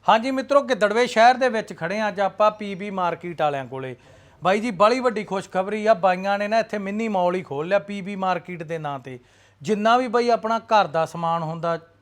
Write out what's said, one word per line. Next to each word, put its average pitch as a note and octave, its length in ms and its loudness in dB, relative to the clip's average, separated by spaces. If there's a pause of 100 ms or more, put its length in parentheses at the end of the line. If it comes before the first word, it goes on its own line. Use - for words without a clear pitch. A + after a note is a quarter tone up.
ਹਾਂਜੀ A3+ 240 4
ਮਿੱਤਰੋ, C4+ 320 2
ਗਿੱਦੜਵੇ A3+ 440 2
ਸ਼ਹਿਰ A#3+ 300 6
ਦੇ B3+ 120 0
ਵਿੱਚ A3 280 -4
ਖੜੇ F3+ 240 -6
ਹਾਂ G#3+ 80 0
ਅੱਜ F#3+ 120 -6
ਆਪਾਂ G3+ 300 2
ਪੀ G#3 240 -8
ਬੀ G3+ 160 -10
ਮਾਰਕੀਟ E3+ 520 -4
ਵਾਲਿਆਂ C#3+ 220 0
ਕੋਲੇ। C3 320 -10 (460)
ਬਾਈ F#3+ 180 2
ਜੀ, A#3+ 100 -2
ਬਾਹਲੀ G#3+ 300 4
ਵੱਡੀ A3 240 -2
ਖੁਸ਼ਖਬਰੀ G3 640 -4
ਆ, A3 80 6
ਬਾਈਆਂ F#3+ 440 0
ਨੇ G#3 100 -4
ਨਾ A3+ 100 2
ਇੱਥੇ G#3+ 200 -4
ਮਿੰਨੀ G#3 300 -4
ਮਾਲ F3+ 260 0
ਹੀ F#3 80 -4
ਖੋਲ੍ਹ D3 260 -6
ਲਿਆ G3 100 2
ਪੀ G3+ 220 -6
ਬੀ G3 160 -8
ਮਾਰਕੀਟ F3+ 460 -4
ਦੇ E3 160 -8
ਨਾਂ C#3+ 200 -8
ਤੇ। B2+ 200 -14 (440)
ਜਿੰਨਾ G#3+ 340 2
ਵੀ B3+ 120 0
ਬਾਈ A#3+ 200 2
ਆਪਣਾ A3+ 300 0
ਘਰ G#3+ 280 4
ਦਾ D#3+ 200 0
ਸਮਾਨ E3+ 360 -2
ਹੁੰਦਾ E3 360 -4 (240)